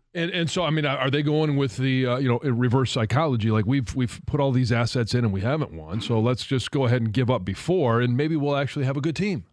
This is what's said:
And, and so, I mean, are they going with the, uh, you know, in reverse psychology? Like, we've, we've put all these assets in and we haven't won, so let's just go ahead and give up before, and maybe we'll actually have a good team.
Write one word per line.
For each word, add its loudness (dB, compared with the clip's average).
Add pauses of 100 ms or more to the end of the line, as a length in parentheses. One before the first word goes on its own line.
(140)
And, -4
and -2
so, -2
I 0
mean, 0
are 0
they 2
going 2
with -2
the, 0
uh, 0
you 0
know, 2
in 0
reverse 2
psychology? 0
Like, 2
we've, 0
we've -4
put -2
all 2
these 2
assets 0
in 2
and 2
we -2
haven't -2
won, -8
so 0
let's 0
just -2
go 0
ahead 2
and -2
give 2
up 0
before, 2
and 2
maybe 0
we'll 0
actually -2
have -2
a -4
good -2
team. -2